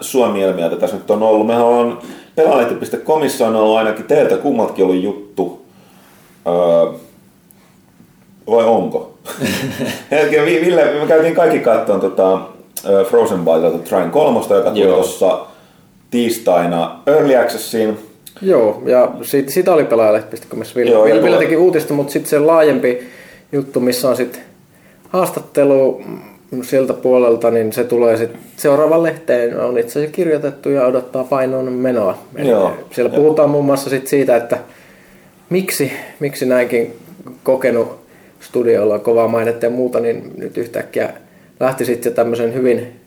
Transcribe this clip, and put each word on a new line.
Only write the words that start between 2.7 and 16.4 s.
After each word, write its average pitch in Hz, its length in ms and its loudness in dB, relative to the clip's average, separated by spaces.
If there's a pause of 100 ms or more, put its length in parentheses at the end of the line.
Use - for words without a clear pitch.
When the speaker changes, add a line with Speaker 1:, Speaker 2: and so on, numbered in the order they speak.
Speaker 1:
on 110 80 -2
ollut 110 220 4
ainakin 107 280 -2
teiltä 123 320 2
kummatkin 110 480 -2
ollut 92 180 0
juttu. 95 580 -8 (840)
Öö, 85 440 2 (1600)
vai 113 180 4
onko? - 480 0 (460)
<laughs> 120 520 -8
Hetken, 151 340 2
Vi-, 165 200 2
Ville, 147 360 2
me 156 60 -2
käytiin 165 280 4
kaikki 160 240 2
kattoon 104 420 0
tota, 95 380 2 (500)
ö, 98 140 4
Frozen 107 360 2
Bytelta 82 400 2
Trine 90 320 -2
kolmosta, 123 440 0
joka 95 140 2
tuli 107 140 0
Speaker 2:
Joo. 92 140 4
Speaker 1:
tossa - 420 0 (720)
tiistaina 87 960 -2